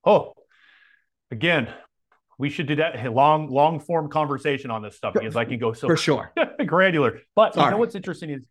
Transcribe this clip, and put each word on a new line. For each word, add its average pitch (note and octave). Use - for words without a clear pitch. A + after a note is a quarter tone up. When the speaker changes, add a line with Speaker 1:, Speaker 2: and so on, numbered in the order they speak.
Speaker 1:
Oh, F#3
again, C3
we C#3
should C#3+
do D3
that, D3+
a B2
long, D3+
long D3
form D#3+
conversation C#3
on A2
this G#2
stuff G#2
Speaker 2:
For -
Speaker 1:
because A2+
I A#2
can A#2+
go A2+
so -
Speaker 2:
for E3
sure. C#3
Speaker 1:
<laughs> -
granular. E3
But G#3+
you E3+
Speaker 2:
Sorry. C#3+
Speaker 1:
know G3+
what's A3+
interesting F3+
is C3+